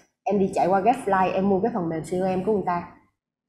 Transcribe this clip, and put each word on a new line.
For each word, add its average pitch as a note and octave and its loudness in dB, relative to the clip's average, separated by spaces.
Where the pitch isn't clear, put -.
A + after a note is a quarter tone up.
em G#3 0
đi F#3+ 0
chạy D#3 2
qua F#3+ 2
Getfly, G3 2
em F#3+ 0
mua F#3+ 2
cái A#3 0
phần E3+ -2
mềm D#3+ -4
C F#3 -6
O F#3 0
M F#3 -4
của G#3+ 0
người F#3 0
ta. F3 -4